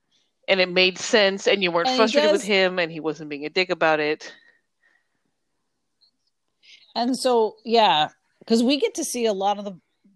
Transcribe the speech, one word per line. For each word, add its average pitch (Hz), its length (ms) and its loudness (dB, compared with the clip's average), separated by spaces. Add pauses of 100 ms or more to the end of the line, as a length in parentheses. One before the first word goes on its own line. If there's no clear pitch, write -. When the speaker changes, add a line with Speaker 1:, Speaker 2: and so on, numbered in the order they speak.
(480)
Speaker 1:
And 190 120 2
it 185 80 2
made 185 300 2
sense, 196 480 0
and 202 160 2
you 180 80 0
weren't 170 180 0
Speaker 2:
And 254 80 -2
he - 0 -
Speaker 1:
frustrated 233 340 2
with 302 120 0
Speaker 2:
does - 0 -
Speaker 1:
him, 190 360 0
and 170 120 -2
he 165 100 -12
wasn't 151 300 -8
being 147 160 -10
a 151 40 -10
dick 180 200 -2
about 160 300 2
it. 151 320 -4 (2500)
Speaker 2:
And 240 220 -2
so, 233 480 0
yeah, 202 440 4 (380)
'cause 233 160 2
we 269 160 2
get 453 160 -2
to 320 100 -6
see 240 220 -4
a 220 60 2
lot 196 260 -2
of 208 60 -12
the, 196 160 -12 (340)